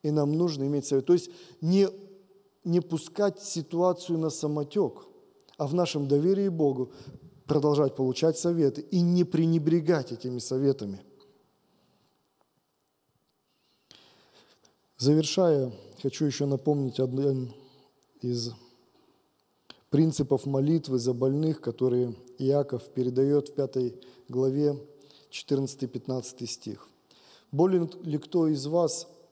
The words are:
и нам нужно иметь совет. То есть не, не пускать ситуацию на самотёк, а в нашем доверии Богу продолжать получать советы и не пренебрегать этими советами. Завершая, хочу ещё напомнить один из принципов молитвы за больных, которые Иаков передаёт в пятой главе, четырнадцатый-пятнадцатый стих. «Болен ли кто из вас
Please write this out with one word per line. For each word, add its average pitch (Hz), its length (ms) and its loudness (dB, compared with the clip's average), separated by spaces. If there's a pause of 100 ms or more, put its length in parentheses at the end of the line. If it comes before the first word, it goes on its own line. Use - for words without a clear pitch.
и 151 60 -2
нам 147 220 2
нужно 156 340 -2
иметь 143 200 -2
совет. 135 200 0
То 175 60 4
есть 175 180 2 (300)
не, 185 280 4 (760)
не 175 160 2
пускать 180 600 -2
ситуацию 170 760 -2
на 160 120 0
самотёк, 147 760 -4 (520)
а 147 80 -2
в 139 80 -4
нашем 160 320 0
доверии 185 420 2
Богу 143 420 0 (560)
продолжать 147 480 2
получать 139 420 0
советы 160 460 2
и 180 180 0
не 175 240 4
пренебрегать 165 880 2
этими 123 260 -8
советами. 131 640 0 (4000)
Завершая, 151 760 2 (300)
хочу 139 220 -2
ещё 143 220 -2
напомнить 139 540 -2
один 131 520 -2 (680)
из 120 320 -4 (1400)
принципов 143 560 2
молитвы 139 520 0
за 123 140 0
больных, 139 480 -2
которые 123 560 -2 (220)
Иаков 135 560 -2
передаёт 135 560 0
в - 40 -20
пятой 127 400 -2 (340)
главе, 135 480 0 (540)
четырнадцатый-пятнадцатый 131 1160 -6
стих. - 400 -12 (640)
«Болен 170 380 2 (120)
ли 151 160 -4
кто 160 300 0
из 139 180 -2
вас 165 400 0 (260)